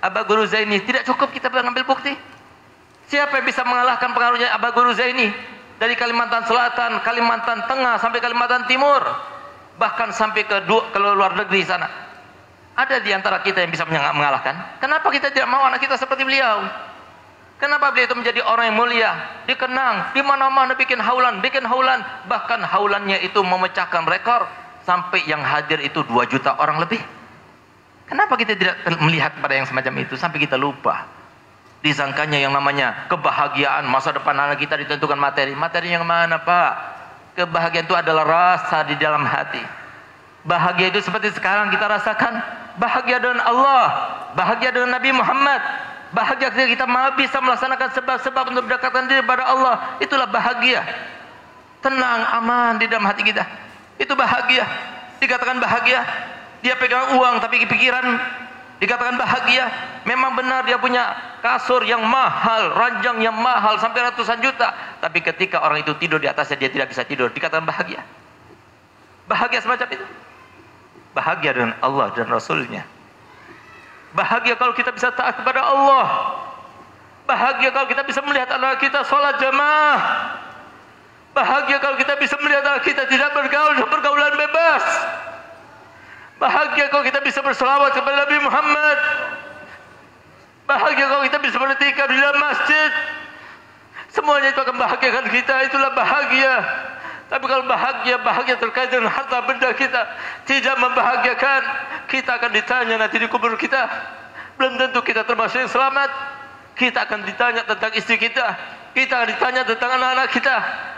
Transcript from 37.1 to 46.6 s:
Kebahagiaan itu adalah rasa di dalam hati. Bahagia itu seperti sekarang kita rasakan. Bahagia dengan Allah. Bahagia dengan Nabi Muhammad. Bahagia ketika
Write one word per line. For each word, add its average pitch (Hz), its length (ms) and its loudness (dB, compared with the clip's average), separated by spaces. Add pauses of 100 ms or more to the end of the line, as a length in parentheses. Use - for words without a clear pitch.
Kebahagiaan 170 480 0
itu 170 140 0
adalah 160 260 2
rasa 165 600 4
di 147 100 -2
dalam 151 320 2
hati. - 320 -4 (840)
Bahagia 180 420 2
itu 202 160 0
seperti 208 320 -2
sekarang 202 320 0
kita 185 160 0
rasakan. 214 560 0 (400)
Bahagia 247 400 0
dengan 247 240 0
Allah. 254 400 6 (480)
Bahagia 226 400 0
dengan 247 240 0
Nabi 254 160 0
Muhammad. 262 480 2 (480)
Bahagia 254 400 0
ketika 247 240 2